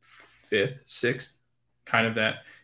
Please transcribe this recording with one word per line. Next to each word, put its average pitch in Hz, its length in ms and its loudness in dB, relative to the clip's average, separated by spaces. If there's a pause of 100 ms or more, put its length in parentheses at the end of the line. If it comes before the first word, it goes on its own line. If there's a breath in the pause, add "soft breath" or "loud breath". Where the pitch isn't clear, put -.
fifth, - 840 -4
sixth, - 540 0 (440)
kind 113 220 2
of 110 100 -2
that 110 200 0 (280 soft breath)